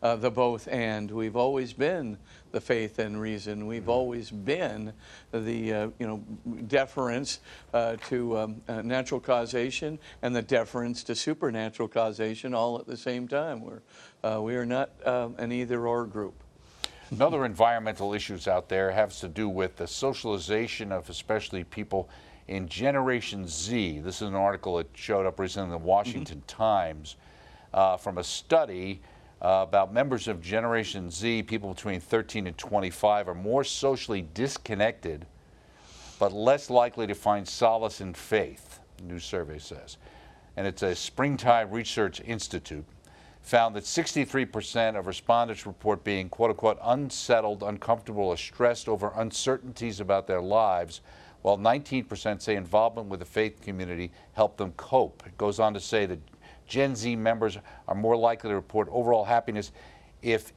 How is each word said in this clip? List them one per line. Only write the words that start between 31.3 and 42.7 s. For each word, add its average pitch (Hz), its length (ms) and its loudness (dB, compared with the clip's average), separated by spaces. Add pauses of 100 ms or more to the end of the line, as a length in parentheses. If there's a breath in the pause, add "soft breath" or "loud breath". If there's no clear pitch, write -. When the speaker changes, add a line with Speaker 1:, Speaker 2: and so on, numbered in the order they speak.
Speaker 2:
people 101 300 -4
between 92 260 -4
thirteen 107 480 -2
and 85 100 -10
twenty-five, 101 720 2
are 90 60 -4
more 110 280 0
socially 123 580 0 (120)
disconnected 104 920 -2 (960 loud breath)
but 101 140 4
less 123 360 4
likely 120 380 4
to 101 60 -2
find 101 340 0
solace 113 540 2
in 92 120 -6
faith, - 640 -2 (240)
new 87 160 -8
survey 78 400 -6
says. - 380 -16 (580 loud breath)
And 95 100 -4
it's 95 160 -4
a 92 140 2
Springtime 123 760 2
Research 104 520 -2
Institute, 85 640 -8 (560 loud breath)